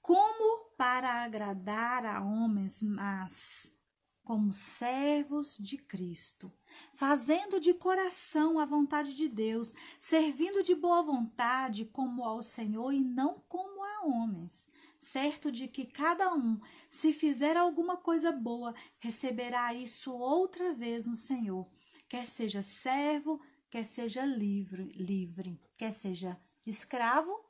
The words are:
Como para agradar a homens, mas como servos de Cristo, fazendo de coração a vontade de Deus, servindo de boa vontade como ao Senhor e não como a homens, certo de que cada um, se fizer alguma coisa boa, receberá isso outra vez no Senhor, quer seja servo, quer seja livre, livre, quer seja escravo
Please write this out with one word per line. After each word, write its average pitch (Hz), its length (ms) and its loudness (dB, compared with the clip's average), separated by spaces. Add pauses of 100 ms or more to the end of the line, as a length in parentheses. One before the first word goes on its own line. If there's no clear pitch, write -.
Como 440 720 4
para 247 500 0
agradar 214 840 -4
a 202 160 -4
homens, 208 580 0
mas 196 960 0 (520)
como 214 240 2
servos 285 1040 2
de 208 180 -6
Cristo, 180 760 -10 (400)
fazendo 302 680 2
de 339 140 4
coração 359 840 4
a 294 60 2
vontade 294 500 0
de 302 120 -2
Deus, 226 460 -4 (260)
servindo 320 640 2
de 359 140 4
boa 349 260 2
vontade 247 840 -2
como 247 380 -6
ao 226 200 -4
Senhor 226 500 -2
e 269 100 2
não 254 460 -2
como 392 340 -8
a 415 220 -8
homens, 226 640 -4 (300)
certo 294 520 0
de 247 160 -6
que 262 160 -8
cada 339 480 0
um, 226 300 0 (300)
se 311 200 4
fizer 294 460 2
alguma 349 400 2
coisa 330 340 0
boa, 233 440 -6 (240)
receberá 240 760 0
isso 247 380 0
outra 330 640 0
vez 233 320 -4
no 233 80 -4
Senhor, 202 520 -2 (420)
quer 240 160 -8
seja 208 380 2
servo, 294 760 2 (300)
quer 226 160 -6
seja 240 400 -2
livre, 202 680 -4
livre, 180 680 -6 (160)
quer 220 160 -6
seja 180 440 -6 (280)
escravo 254 680 0 (180)